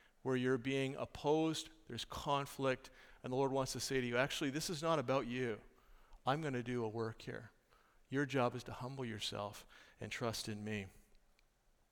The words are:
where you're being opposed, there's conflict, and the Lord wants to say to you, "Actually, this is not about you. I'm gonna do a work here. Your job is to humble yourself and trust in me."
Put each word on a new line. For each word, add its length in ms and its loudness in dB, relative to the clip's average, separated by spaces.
where 140 4
you're 200 4
being 380 0
opposed, 720 2
there's 160 -6
conflict, 840 0
and 80 -4
the 40 2
Lord 140 4
wants 220 2
to 80 -4
say 200 2
to 60 2
you, 100 0
"Actually, 340 2
this 200 -2
is 140 -2
not 160 4
about 260 2
you. 340 -2
I'm 160 2
gonna 220 -2
do 220 -2
a 40 -2
work 340 -4
here. 280 -10
Your 160 2
job 300 2
is 100 -6
to 80 -10
humble 320 -6
yourself 640 -4
and 120 -6
trust 360 -2
in 140 -6
me." 240 -4